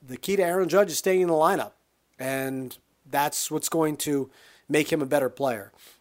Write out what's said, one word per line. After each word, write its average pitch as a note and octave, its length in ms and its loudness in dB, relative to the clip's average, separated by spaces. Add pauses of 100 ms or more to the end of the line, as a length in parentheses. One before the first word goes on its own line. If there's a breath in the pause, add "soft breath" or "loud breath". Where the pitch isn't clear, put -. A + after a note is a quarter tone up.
the B2+ 120 -12
key G3 180 -4
to G3 80 2
Aaron F3 260 0
Judge F#3 220 4
is C#3+ 80 -4
staying F#3 220 2
in F3 80 2
the E3 40 2
lineup, D#3 380 2 (480)
and C3 580 -6 (320)
that's C#3+ 400 -2
what's D#3 200 -4
going D#3 280 0
to C#3 320 -2 (400 soft breath)
make D3+ 240 2
him D#3 80 0
a C3+ 60 -4
better C3+ 220 2
player. A#2 420 -4 (300 loud breath)